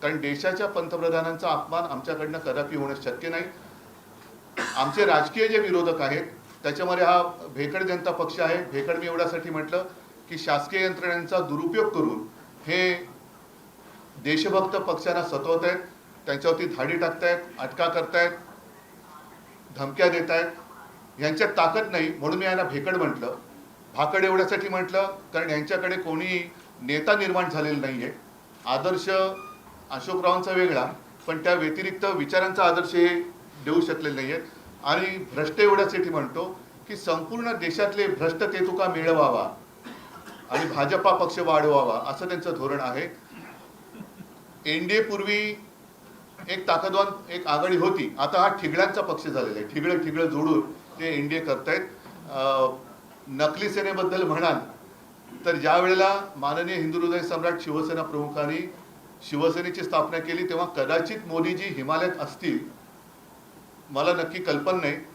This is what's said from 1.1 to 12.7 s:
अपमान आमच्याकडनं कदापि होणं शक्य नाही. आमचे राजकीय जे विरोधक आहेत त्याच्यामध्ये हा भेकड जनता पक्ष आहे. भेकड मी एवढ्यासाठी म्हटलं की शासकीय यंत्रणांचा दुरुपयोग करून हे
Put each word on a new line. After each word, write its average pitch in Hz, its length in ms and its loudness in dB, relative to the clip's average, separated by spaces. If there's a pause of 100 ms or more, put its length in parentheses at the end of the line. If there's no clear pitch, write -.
अपमान 160 360 -2
आमच्याकडनं 156 540 -6
कदापि 143 380 -4
होणं 139 180 -2
शक्य 131 340 -6
नाही. 165 160 -4 (1300)
आमचे 143 280 4
राजकीय 165 440 4
जे 214 100 4
विरोधक 170 420 2
आहेत 143 240 0 (380)
त्याच्यामध्ये 180 420 0
हा 175 180 6 (320)
भेकड 147 280 -2
जनता 180 280 -2
पक्ष 165 300 -2
आहे. 175 240 2
भेकड 139 320 -2
मी 170 100 -4
एवढ्यासाठी 170 440 -2
म्हटलं 160 340 -2 (440)
की 165 100 -8
शासकीय 156 460 0
यंत्रणांचा 175 540 0
दुरुपयोग 165 500 0
करून - 340 0 (440)
हे 180 420 0 (1160)